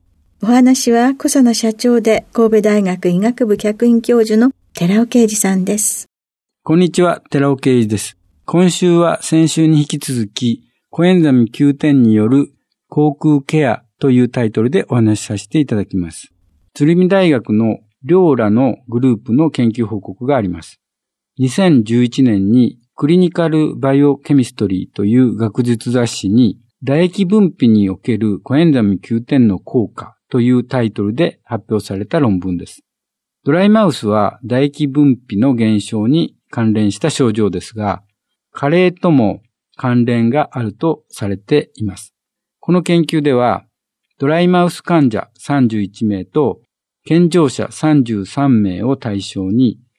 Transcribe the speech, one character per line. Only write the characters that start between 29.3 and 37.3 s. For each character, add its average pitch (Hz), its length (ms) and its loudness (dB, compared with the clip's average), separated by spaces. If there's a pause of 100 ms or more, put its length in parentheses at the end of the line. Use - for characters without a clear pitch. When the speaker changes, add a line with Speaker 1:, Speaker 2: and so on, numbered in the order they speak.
Speaker 2:
の 92 100 -2
効 110 300 -4
果 - 280 -20 (160)
と 123 120 0
い 123 100 2
う 123 120 0
タ 123 180 -4
イ 110 100 -2
ト 101 120 -6
ル 104 100 -4
で 165 300 -4
発 110 260 -10
表 107 160 -4
さ 131 100 -10
れ 101 100 -8
た 165 140 -4
論 104 200 0
文 90 180 -6
で 87 100 -12
す。 - 140 -20 (640)
ド 139 60 0
ラ 185 140 2
イ 208 40 4
マ 214 160 4
ウ 151 80 0
ス - 140 -8
は 104 340 -2
唾 123 220 -2
液 147 240 -4
分 135 320 2 (100)
泌 98 80 -6
の 131 160 2
減 110 260 0
少 107 280 -4
に 160 280 -2 (140)
関 113 240 -2
連 104 180 0
し - 60 -8
た 156 140 -2
症 120 200 0